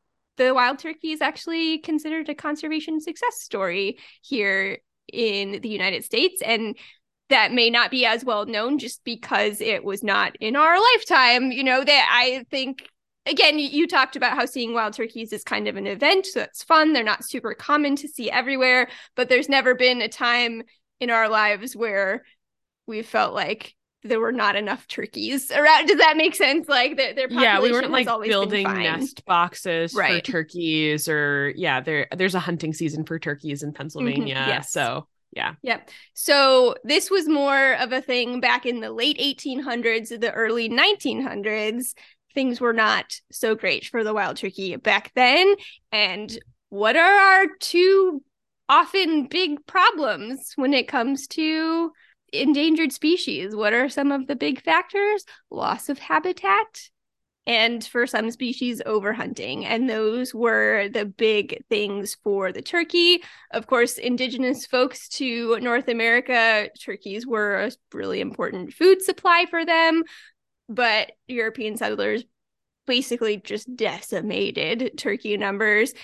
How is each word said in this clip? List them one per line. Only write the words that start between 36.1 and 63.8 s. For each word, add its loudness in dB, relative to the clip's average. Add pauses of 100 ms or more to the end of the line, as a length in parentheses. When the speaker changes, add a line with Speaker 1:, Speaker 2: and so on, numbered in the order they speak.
Speaker 1:
So 4 (100)
this 0
was 0
more 2
of -4
a -2
thing -4
back 0
in -4
the -10
late -2
eighteen -4
hundreds, -4
the -4
early -2
nineteen 0
hundreds. -6 (400)
Things -2
were 0
not 0 (140)
so -2
great -4
for -4
the -4
wild -4
turkey -8
back -2
then. 6 (380)
And -4 (300)
what 2
are 6
our 8 (120)
two 4 (460)
often 2
big -2
problems 0
when 2
it 2
comes -2
to -2 (420)
endangered 2
species? -2
What 0
are 2
some -2
of -4
the -4
big -4
factors? 0 (260)
Loss -6
of -4
habitat, -2 (580)
and 0
for -2
some -2
species, -6
overhunting. -4
And -2
those -2
were 2
the -4
big -2
things -4
for 0
the -10
turkey. 2 (300)
Of -6
course, 2